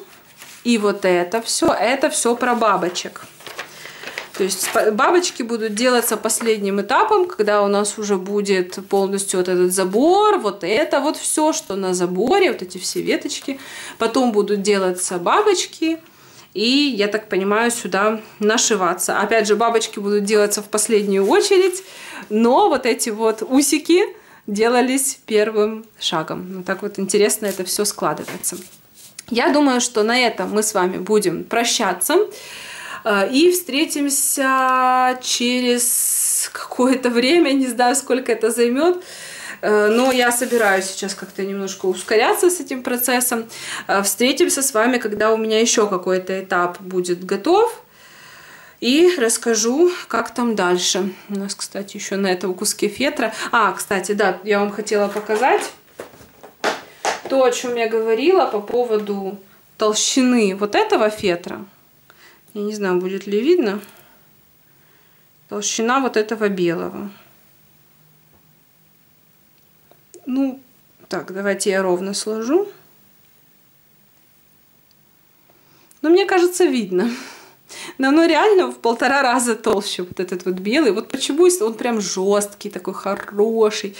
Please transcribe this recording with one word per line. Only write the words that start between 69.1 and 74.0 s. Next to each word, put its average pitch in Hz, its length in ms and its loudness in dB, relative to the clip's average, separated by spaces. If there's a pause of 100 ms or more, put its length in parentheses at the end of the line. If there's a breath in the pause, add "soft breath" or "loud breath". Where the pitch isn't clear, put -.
Ну, 262 340 -2 (480)
так, 185 240 -8
давайте 196 380 -2
я 190 120 2
ровно 190 320 0
сложу. 233 540 0 (3250 soft breath)